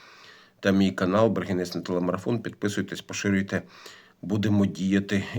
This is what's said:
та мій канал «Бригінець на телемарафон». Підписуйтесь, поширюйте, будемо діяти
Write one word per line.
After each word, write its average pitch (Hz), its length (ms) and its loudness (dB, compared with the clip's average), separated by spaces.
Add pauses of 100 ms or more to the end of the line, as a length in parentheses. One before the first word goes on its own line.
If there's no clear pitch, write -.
(600)
та 98 120 2
мій 95 200 4
канал 101 380 2
«Бригінець 90 460 -2
на 85 60 -4
телемарафон». 92 580 -2
Підписуйтесь, 101 640 -6
поширюйте, 98 600 -2 (600)
будемо 101 440 2
діяти 98 580 0 (160)